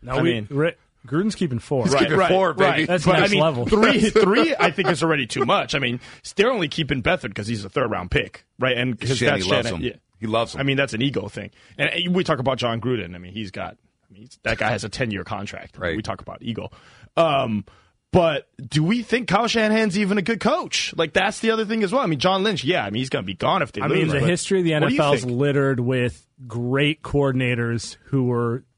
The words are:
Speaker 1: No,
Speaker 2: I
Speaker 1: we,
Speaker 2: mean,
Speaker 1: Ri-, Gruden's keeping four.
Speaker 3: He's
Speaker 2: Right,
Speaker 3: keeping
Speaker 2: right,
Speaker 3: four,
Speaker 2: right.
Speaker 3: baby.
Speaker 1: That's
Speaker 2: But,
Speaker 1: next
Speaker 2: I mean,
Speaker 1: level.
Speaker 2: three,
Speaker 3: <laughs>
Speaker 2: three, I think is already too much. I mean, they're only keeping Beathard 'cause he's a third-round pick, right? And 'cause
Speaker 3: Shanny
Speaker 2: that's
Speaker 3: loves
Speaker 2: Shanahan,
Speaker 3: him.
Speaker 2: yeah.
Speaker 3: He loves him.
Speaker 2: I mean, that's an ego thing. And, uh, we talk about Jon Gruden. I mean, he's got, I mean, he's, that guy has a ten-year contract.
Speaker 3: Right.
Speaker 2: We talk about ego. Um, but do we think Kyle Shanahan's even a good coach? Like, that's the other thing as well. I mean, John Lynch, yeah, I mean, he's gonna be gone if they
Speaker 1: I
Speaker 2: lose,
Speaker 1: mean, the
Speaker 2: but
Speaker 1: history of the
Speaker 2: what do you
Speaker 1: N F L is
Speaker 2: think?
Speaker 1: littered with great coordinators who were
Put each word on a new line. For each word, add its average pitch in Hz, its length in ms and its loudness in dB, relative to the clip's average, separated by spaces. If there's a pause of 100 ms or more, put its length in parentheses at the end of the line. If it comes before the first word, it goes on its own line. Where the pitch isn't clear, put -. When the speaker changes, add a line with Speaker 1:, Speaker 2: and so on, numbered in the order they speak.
Speaker 1:
No, 123 120 -8
Speaker 2:
I 135 100 2
Speaker 1:
we, 120 100 2
Speaker 2:
mean, 107 160 -4
Speaker 1:
Ri-, 147 240 0 (320)
Gruden's 175 300 0
keeping 127 240 -2
four. 127 240 -2
Speaker 3:
He's 139 100 2
Speaker 2:
Right, 143 100 4
Speaker 3:
keeping - 140 2
Speaker 2:
right, 180 140 4
Speaker 3:
four, 185 220 4
Speaker 2:
right. 185 240 4
Speaker 3:
baby. 156 80 0
Speaker 1:
That's 170 200 0
Speaker 2:
But, 175 140 6
Speaker 1:
next 196 100 4
Speaker 2:
I 208 40 2
mean, 190 100 4
Speaker 1:
level. 131 240 0
Speaker 2:
three, 220 320 4
Speaker 3:
<laughs> 220 100 4
Speaker 2:
three, 220 500 4
I 175 120 2
think 180 180 0
is 156 140 2
already 151 240 2
too - 180 -2
much. 147 300 0
I 143 40 0
mean, 123 200 -2 (360)
they're 220 160 4
only 196 160 0
keeping 143 360 -2
Beathard 151 320 -2
'cause 104 100 -6
he's 107 180 -4
a 95 60 -12
third-round 95 400 -2
pick, - 340 -4 (140)
right? 127 180 0
And 123 240 -2
'cause 123 180 -2
Speaker 3:
Shanny 117 140 2 (100)
Speaker 2:
that's 92 100 -2
Speaker 3:
loves 120 160 0
Speaker 2:
Shanahan, 92 180 -4
Speaker 3:
him. 117 80 -4
Speaker 2:
yeah. - 40 -20 (220)
Speaker 3:
He 107 60 -8
loves 110 300 -2
him. - 60 -6
Speaker 2:
I - 20 -2
mean, 139 140 0
that's 139 180 -2
an 113 80 -2
ego 117 240 -4
thing. 101 240 -12 (260)
And, 143 120 -2
uh, 175 220 -4
we 180 120 2
talk 151 160 0
about 147 180 0
Jon 117 240 -2
Gruden. 104 320 -4
I 90 60 -14
mean, 90 140 -18
he's 104 180 -10
got, 90 240 -10 (340)
I 92 40 -20
mean, 95 100 -20
he's, - 200 -20
that 113 160 -2
guy 107 120 2
has 104 140 -4
a 107 40 -6
ten-year 104 360 -4
contract. - 520 -12
Speaker 3:
Right. 87 200 -4
Speaker 2:
We 110 60 -6
talk 98 180 -8
about - 200 -16
ego. 107 280 -8 (480)
Um, 131 480 2 (460)
but 165 380 4 (120)
do 143 220 0
we 220 200 0
think 226 260 -2
Kyle 214 180 2
Shanahan's 214 500 2
even 208 200 2
a 202 40 0
good 202 200 -2
coach? 285 560 -2
Like, 160 160 0
that's 196 260 0
the 220 120 0
other 220 140 0
thing 220 180 -2
as 180 100 -2
well. 269 80 2
I 247 60 0
mean, 160 120 0
John 185 240 2
Lynch, 190 220 -2
yeah, 156 180 0
I 101 60 -4
mean, 104 100 -4
he's 131 100 -4
gonna 120 140 -4
be 92 120 -8
gone 165 260 0
if 127 100 -4
they - 100 -8
Speaker 1:
I 143 60 -2
Speaker 2:
lose, 175 120 2
Speaker 1:
mean, 160 100 0
the 143 100 0
Speaker 2:
but 135 100 2
Speaker 1:
history 185 300 0
of 180 60 2
the 165 80 2
Speaker 2:
what 151 160 2
do 247 60 0
you 294 60 0
Speaker 1:
N 151 40 4
F - 20 2
L 143 60 4
is 117 100 0
Speaker 2:
think? 123 160 -2
Speaker 1:
littered 139 400 2
with 123 480 -2 (180)
great 127 560 0
coordinators 123 960 0 (100)
who 131 200 0
were 120 400 -2 (120)